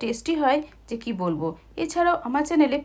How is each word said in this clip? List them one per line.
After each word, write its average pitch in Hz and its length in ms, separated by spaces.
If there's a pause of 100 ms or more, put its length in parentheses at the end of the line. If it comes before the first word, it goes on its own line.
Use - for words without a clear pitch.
টেস্টি 233 400
হয় 285 180 (300)
যে 240 140
কি 233 80 (120)
বলবো। 165 240 (360)
এছাড়াও 349 320 (120)
আমার 285 200
চ্যানেলে 294 380